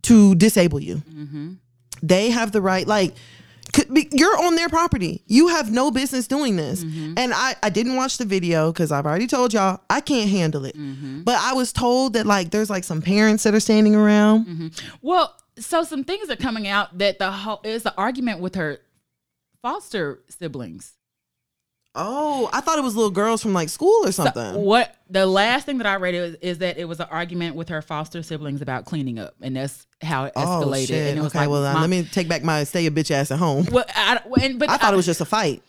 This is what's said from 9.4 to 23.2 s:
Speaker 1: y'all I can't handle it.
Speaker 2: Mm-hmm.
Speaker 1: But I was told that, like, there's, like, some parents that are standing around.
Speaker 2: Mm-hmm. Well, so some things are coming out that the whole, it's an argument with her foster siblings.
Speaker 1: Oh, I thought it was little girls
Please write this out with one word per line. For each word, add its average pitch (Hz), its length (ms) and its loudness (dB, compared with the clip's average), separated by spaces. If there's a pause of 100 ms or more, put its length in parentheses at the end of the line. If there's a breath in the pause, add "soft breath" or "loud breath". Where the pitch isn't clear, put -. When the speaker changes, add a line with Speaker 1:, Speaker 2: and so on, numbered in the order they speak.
Speaker 1:
y'all 190 280 0 (100)
I 262 100 2
can't 226 300 0
handle 156 340 0
it. 135 140 -10
Speaker 2:
Mm-hmm. 139 460 -10
Speaker 1:
But 233 160 2
I 247 120 -2
was 254 200 -2
told 247 420 0
that, 220 100 0
like, 196 260 0
there's, 214 200 0
like, 185 140 -4
some 156 180 -4
parents 214 400 4
that 214 120 4
are 214 60 6
standing 214 360 6
around. 214 500 6
Speaker 2:
Mm-hmm. 165 220 -8 (340 loud breath)
Well, 330 320 0 (240)
so 330 260 -2
some 285 200 -8
things 392 260 -8
are 226 60 -4
coming 220 320 -6
out 202 300 -2
that 196 200 0
the 190 120 -2
whole, 202 340 -8
it's 226 200 -6
an 208 140 -2
argument 233 420 -4
with 180 140 -8
her 156 240 -6 (840)
foster 226 600 -8 (100)
siblings. 123 640 -14 (1080)
Speaker 1:
Oh, 269 520 -2
I 285 80 -2
thought 311 180 0
it 285 40 -2
was 240 120 -2
little 214 160 2
girls 208 320 0